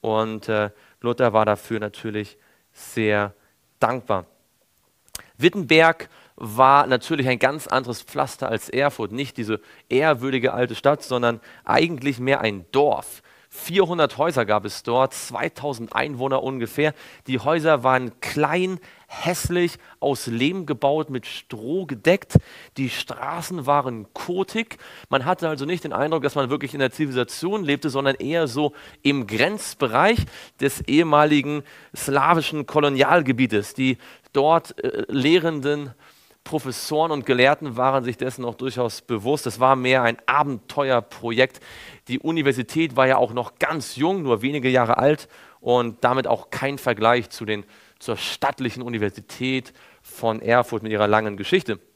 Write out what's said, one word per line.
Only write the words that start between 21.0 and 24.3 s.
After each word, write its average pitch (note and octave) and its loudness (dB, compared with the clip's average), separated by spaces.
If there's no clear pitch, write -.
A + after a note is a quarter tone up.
mit C3 -8
Stroh C3+ -8
gedeckt. D3+ 0
Die C3+ -2
Straßen D#3+ -8
waren C3 0
kotig. F#3+ -6